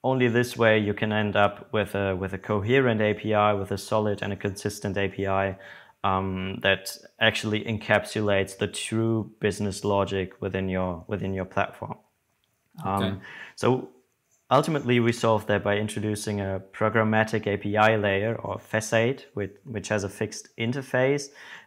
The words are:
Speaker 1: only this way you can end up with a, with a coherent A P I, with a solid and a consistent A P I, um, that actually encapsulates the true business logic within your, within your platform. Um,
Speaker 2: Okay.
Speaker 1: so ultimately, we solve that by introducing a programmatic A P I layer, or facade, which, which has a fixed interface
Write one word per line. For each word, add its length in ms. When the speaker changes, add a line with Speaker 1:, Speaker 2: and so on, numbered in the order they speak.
Speaker 1:
only 260
this 280
way 220
you 160
can 180
end 240
up 360
with 220
a, 220
with 160
a 60
coherent 640
A 140
P 200
I, 180
with 180
a 80
solid 440
and 100
a 40
consistent 600
A 120
P 180
I, 300
um, 600
that 340
actually 460
encapsulates 920
the 100
true 640
business 440
logic 560
within 280
your, 380
within 280
your 100
platform. 540
Um, 180
Speaker 2:
Okay. 140
Speaker 1:
so 340
ultimately, 500
we 120
solve 340
that 160
by 140
introducing 640
a 200
programmatic 720
A 120
P 180
I 200
layer, 400
or 220
facade, 680
which, 180
which 240
has 140
a 60
fixed 480
interface 720